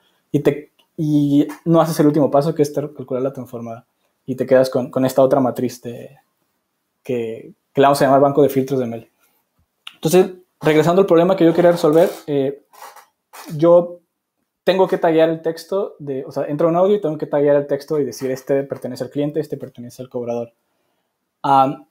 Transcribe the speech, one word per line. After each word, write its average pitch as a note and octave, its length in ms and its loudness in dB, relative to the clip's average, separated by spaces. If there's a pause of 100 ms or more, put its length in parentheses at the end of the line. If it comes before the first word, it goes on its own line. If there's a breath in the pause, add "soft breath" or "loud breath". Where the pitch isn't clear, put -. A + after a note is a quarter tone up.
(320)
y, C#3+ 80 0
te, - 320 -2 (240)
y D3 500 0 (180)
no E3 160 2
haces D#3 200 -2
el D3+ 60 4
último D3 240 2
paso, D3 240 0
que D#3 80 0
es D3 100 -4
ter-, D3 200 -8
calcular B2+ 300 -8
la C3+ 100 -6
transformada. A#2 540 -14 (400)
Y C3 80 -6
te B2 120 -4
quedas C3 220 4
con, B2 220 -4
con C3 140 -2
esta C3 180 2
otra C3+ 180 2
matriz B2 400 -4
de, - 380 -16 (840)
que, A#2 500 -8 (200)
que C#3+ 80 0
la C3+ 80 6
vamos D3 140 2
a C#3 40 2
llamar C3+ 140 4
banco C#3+ 220 2
de C3+ 60 4
filtros C3+ 320 -4
de A#2+ 60 -4
Mel. A2+ 240 -12 (840)
Entonces, F#3 380 2 (300)
regresando D#3 380 2
al - 60 4
problema F3 300 4
que E3+ 80 2
yo E3 100 4
quería F3 180 4
resolver, E3+ 380 2 (160)
eh, C#3 360 -4 (920)
yo E3+ 440 4 (640)
tengo F#3 220 2
que F3+ 120 -2
taggear D#3+ 320 2
el D#3+ 100 -6
texto, - 580 -8
de, C#3+ 280 -8
o D3+ 40 -16
sea, C#3+ 140 -6
entra D3 220 -2
un E3 100 0
audio F#3+ 200 2
y G3+ 40 -2
tengo D#3 160 -4
que D3+ 100 -8
taggear C#3+ 300 2
el C#3+ 100 -2
texto D3 320 -4
y C#3+ 60 0
decir, B2+ 260 -8
"Este C#3 340 -4
pertenece B2+ 400 -10
al A#2+ 60 -14
cliente, D3 300 -6
este D3 160 -8
pertenece B2+ 460 -16
al B2 80 -18
cobrador". A#2+ 420 -8 (920)
Ah, C#3 480 0